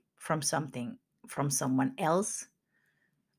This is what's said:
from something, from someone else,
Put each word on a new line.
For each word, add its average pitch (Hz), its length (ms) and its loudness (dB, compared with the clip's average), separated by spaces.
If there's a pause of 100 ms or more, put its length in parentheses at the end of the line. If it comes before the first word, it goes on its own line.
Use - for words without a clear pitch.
(160)
from 156 260 -2
something, 127 540 -4 (300)
from 143 240 -2
someone 131 480 2
else, 170 480 2 (920)